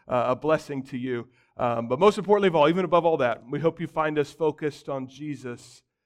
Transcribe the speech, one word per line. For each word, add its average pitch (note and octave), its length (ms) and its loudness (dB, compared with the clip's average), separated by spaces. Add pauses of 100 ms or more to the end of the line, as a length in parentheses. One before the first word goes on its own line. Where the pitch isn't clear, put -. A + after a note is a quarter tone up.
a B2 300 0
blessing D3 460 -2
to C3+ 160 -10
you. B2 300 -6 (280)
Um, A#2 320 -2
but B2+ 100 0
most G3+ 200 4
importantly G3 300 2
of E3 80 0
all, D3 120 6
even F3+ 160 0
above E3+ 220 2
all E3 100 2
that, A#2 320 -2
we C#3+ 100 -6
hope E3 220 -2
you E3+ 60 -6
find D#3 320 -2
us C#3+ 120 0
focused D3+ 600 -4
on C3+ 180 -6
Jesus C3 720 -12 (260)